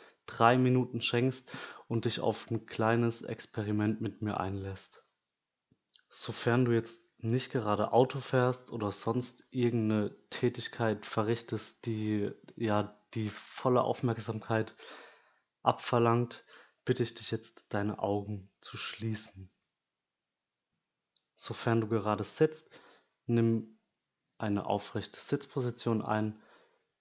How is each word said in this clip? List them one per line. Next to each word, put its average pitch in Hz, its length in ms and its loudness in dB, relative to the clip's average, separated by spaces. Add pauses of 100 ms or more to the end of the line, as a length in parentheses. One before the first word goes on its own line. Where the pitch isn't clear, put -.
(260)
drei 120 320 6
Minuten 127 440 4
schenkst 127 500 0 (360)
und 113 180 0
dich 113 140 0
auf - 300 0
ein 113 160 -2
kleines 117 560 2
Experiment 107 800 -2
mit 107 200 -6
mir 104 180 -2
einlässt. 98 640 -6 (1080)
Sofern 120 560 0
du 117 60 2
jetzt - 380 -2 (100)
nicht 123 320 -2
gerade 104 400 2
Auto 127 280 4
fährst 127 520 0
oder 107 200 -2
sonst - 580 -2
irgendeine 110 640 2 (140)
Tätigkeit 113 760 -2
verrichtest, - 800 -2
die, 107 460 0 (240)
ja, 104 420 0 (160)
die 107 160 -2
volle - 520 0
Aufmerksamkeit 113 920 0 (880)
abverlangt, 120 840 2 (400)
bitte 123 180 0
ich - 120 -6
dich - 160 -8
jetzt, - 380 -8
deine 104 300 -2
Augen 101 500 -2 (120)
zu - 160 -12
schließen. 104 720 -8 (1800)
Sofern 113 460 0
du 107 60 -2
gerade 104 360 0
sitzt, - 560 -2 (460)
nimm 117 520 2 (600)
eine 101 300 -2
aufrechte - 520 -4
Sitzposition 123 800 -2
ein. 107 380 -2 (600)